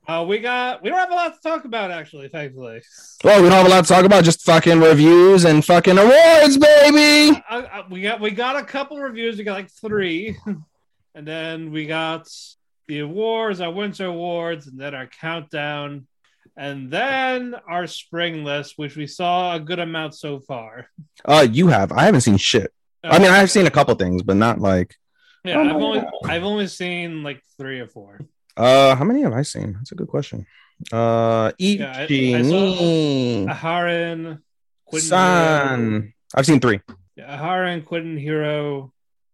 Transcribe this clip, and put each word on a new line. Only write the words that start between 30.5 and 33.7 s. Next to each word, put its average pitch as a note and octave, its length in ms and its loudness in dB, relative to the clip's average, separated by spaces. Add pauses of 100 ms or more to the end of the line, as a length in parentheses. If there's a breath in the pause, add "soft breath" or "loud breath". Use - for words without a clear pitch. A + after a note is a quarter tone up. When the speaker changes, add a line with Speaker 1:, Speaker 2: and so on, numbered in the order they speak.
Speaker 2:
Uh, A2+ 680 -2
Speaker 1:
Yeah, F#3+ 380 -4
I, C3+ 80 -10
Speaker 2:
Ichi C3 320 -2
Speaker 1:
I A#2+ 60 0
saw D#3 180 0
Speaker 2:
ni D#3 880 -2
Speaker 1:
Aharon, E3 920 -8 (440)